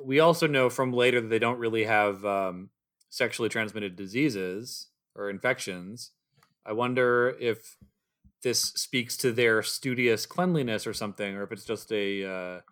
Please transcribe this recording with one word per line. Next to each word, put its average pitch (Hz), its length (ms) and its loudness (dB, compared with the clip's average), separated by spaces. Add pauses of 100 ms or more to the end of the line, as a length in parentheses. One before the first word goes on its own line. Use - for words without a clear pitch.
we 135 180 4
also 165 260 6
know 135 240 4
from 127 220 0
later 123 280 4
that 110 80 -6
they 113 100 2
don't 117 200 2
really 113 260 0
have, 104 400 2
um, 98 460 -2 (400)
sexually 113 400 -2
transmitted 104 440 -4
diseases 101 920 -4 (260)
or 101 140 -8
infections. 98 840 -6 (520)
I - 80 -8
wonder 123 640 2
if - 380 -4 (680)
this 120 180 0
speaks - 580 -4
to 127 120 0
their 113 320 4
studious 120 640 0
cleanliness 147 600 0
or 107 80 -6
something, 101 420 -6
or 101 80 -6
if 98 80 -12
it's 101 120 -14
just - 280 -6
a, 98 320 -2
uh, 90 360 -8 (120)